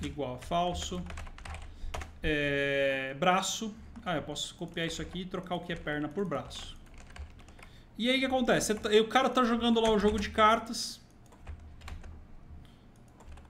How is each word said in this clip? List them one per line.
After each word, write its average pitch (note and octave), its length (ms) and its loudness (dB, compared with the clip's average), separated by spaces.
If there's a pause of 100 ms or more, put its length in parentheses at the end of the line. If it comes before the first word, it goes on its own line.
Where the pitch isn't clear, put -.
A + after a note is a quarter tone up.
igual C#3 320 -4
a B2 40 -8
falso. F3+ 640 -2 (1200)
É, C#3 960 2
braço. F#3+ 560 2 (300)
Ah, F3 120 0
eu C#3 60 -2
posso - 340 -8
copiar E3+ 300 -4
isso E3 140 -4
aqui E3 200 -8
e F#3+ 40 -6
trocar F3+ 300 -6
o E3+ 60 -2
que F3 120 -6
é D#3+ 40 -4
perna D3 320 -2
por G3+ 160 -2
braço. - 520 -6 (1200)
E A3+ 100 0
aí C4 80 6
o C4 40 2
que C4+ 60 2
acontece? A#3+ 420 4
Você G#3+ 60 2
tá, G#3+ 140 -4
o A3 180 8
cara C4 220 4
tá B3+ 160 4
jogando A#3 340 4
lá A3 120 6
o G#3+ 80 6
jogo G#3 200 4
de - 120 -4
cartas. A3+ 720 4 (2500)